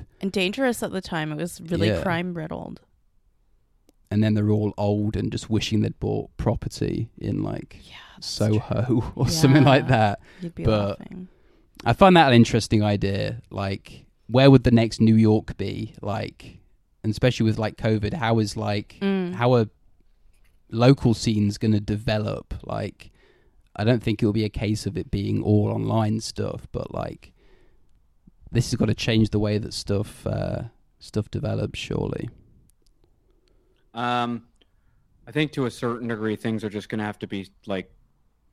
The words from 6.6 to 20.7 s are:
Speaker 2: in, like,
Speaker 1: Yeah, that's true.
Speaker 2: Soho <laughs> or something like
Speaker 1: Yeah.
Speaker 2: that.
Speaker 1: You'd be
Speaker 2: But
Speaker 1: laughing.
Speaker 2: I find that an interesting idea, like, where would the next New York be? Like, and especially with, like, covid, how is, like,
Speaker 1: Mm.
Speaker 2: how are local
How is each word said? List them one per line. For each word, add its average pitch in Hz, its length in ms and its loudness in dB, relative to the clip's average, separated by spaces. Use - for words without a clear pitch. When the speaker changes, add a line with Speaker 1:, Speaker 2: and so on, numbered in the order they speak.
Speaker 2:
in, 104 240 -4
like, - 420 -8
Speaker 1:
Yeah, - 100 -20
that's - 200 -12
true. 107 220 2
Speaker 2:
Soho 113 520 -2
<laughs> - 40 -14
or 131 140 0
something 143 340 6
like 139 220 6
Speaker 1:
Yeah. 127 40 0
Speaker 2:
that. 107 300 2
Speaker 1:
You'd 175 120 -10
be 170 100 -10
Speaker 2:
But 104 360 0
Speaker 1:
laughing. 180 280 -16
Speaker 2:
I 117 80 2
find 185 240 8
that 156 100 8
an 127 80 6
interesting 113 480 4
idea, 104 640 -2
like, - 560 -10
where 131 240 8
would 127 140 10
the 123 60 2
next 113 300 4
New 110 140 6
York 110 420 4
be? 104 440 -8
Like, - 580 -10
and 110 60 -4
especially 120 360 0
with, 107 120 2
like, 107 200 -6
covid, 107 360 0
how 113 260 0
is, 107 160 -2
like, 107 460 -6
Speaker 1:
Mm. 190 320 -2
Speaker 2:
how 127 220 2
are 113 120 4
local 120 440 4